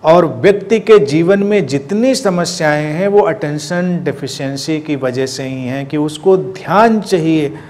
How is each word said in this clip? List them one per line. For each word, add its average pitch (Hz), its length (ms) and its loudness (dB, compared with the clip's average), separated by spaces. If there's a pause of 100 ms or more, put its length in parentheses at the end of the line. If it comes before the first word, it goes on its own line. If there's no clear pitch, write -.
और 165 220 6
व्यक्ति 190 540 0
के 220 180 6
जीवन 170 440 2
में 202 240 0
जितनी 202 480 0
समस्याएं 165 760 0
हैं, 180 160 0
वो 202 120 4
attention 160 840 -2
deficiency 139 760 -4
की 151 160 -4
वजह 127 300 -2
से 131 180 -8
ही 131 200 -8
हैं 135 220 -6
कि 143 100 -6
उसको 151 400 0
ध्यान 202 640 0
चाहिए, 160 580 -2 (120)